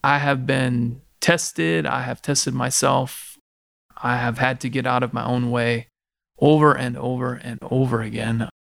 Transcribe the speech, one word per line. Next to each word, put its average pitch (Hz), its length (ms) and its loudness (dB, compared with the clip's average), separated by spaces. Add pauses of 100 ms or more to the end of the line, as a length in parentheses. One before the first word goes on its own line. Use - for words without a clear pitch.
I 139 160 2
have 139 280 0
been 123 540 0 (200)
tested. 165 680 0
I 127 160 -2
have 123 200 -8
tested 139 320 0
myself. 131 840 0 (640)
I 123 140 0
have 120 220 -2
had 127 220 0
to 135 80 -4
get 127 180 -2
out 123 160 2
of 120 100 -4
my 120 120 -4
own 123 260 0
way 117 360 0 (540)
over 151 360 6
and 123 200 -4
over 123 380 -4
and 120 280 -10
over 123 400 0
again. 113 460 -2 (160)